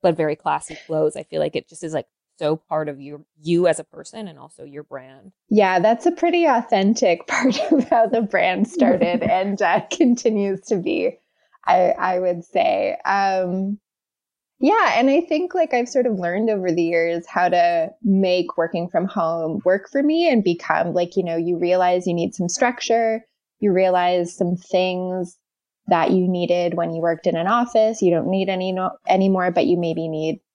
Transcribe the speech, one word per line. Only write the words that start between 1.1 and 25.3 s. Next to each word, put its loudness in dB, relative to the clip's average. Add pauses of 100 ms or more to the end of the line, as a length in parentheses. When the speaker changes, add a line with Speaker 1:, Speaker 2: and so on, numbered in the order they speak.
Speaker 1:
I -12
feel -6
like -4
it -10
just -18
is, -8
like, -6 (300)
so -2
part -6
of -12
you, -18 (160)
you 2
as 2
a -12
person -16
and -20
also -20
your -16
brand. -18 (160)
Speaker 2:
Yeah, 2
that's 2
a 4
pretty 0
authentic 2
<laughs> -
part 0 (140)
of 0
how 4
the 0
brand 0
started 0
Speaker 1:
<laughs> -2
Speaker 2:
and, 0
uh, 2 (100)
continues 0
to 0
be, -2 (480)
I, 4
I -2
would -4
say. 0
Um, -2 (800)
yeah, 4
and 4
I 4
think, -2
like, 0
I've 0
sort 0
of -2
learned -2
over 0
the 0
years 0
how 0
to 2 (140)
make 2
working -2
from 0
home -2
work 0
for 0
me 2
and 2
become, 0
like, -2
you -2
know, -4
you -2
realize 2
you 0
need -2
some -4
structure, 0 (340)
you 2
realize 2
some -2
things -4 (500)